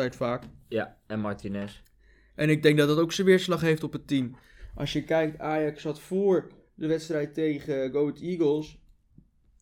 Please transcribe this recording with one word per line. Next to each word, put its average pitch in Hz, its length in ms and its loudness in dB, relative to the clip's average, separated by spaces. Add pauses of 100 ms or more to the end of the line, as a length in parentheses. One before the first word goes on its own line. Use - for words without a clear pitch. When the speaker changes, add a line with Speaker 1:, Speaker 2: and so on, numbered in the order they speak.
Speaker 1:
tijd 127 140 -4
vaak. 123 280 -4 (240)
Speaker 2:
Ja, 107 300 -4 (100)
en 107 120 -6
Martinez. 101 600 -8 (540)
Speaker 1:
En 151 140 2
ik 151 140 2
denk 151 140 6
dat 143 100 6
dat 151 100 4
ook 165 140 2
zijn 190 160 -2
weerslag 185 340 4
heeft 160 220 2
op 147 100 -6
het - 140 -10
team. 127 280 -2 (400)
Als - 180 -6
je 147 100 -2
kijkt, 160 360 0
Ajax 151 440 -2
had 151 160 -6
voor 190 520 0 (220)
de - 140 -6
wedstrijd 156 460 -2
tegen 139 580 -2
Go 143 100 0
Ahead 147 180 -2
Eagles, 156 600 -2 (800)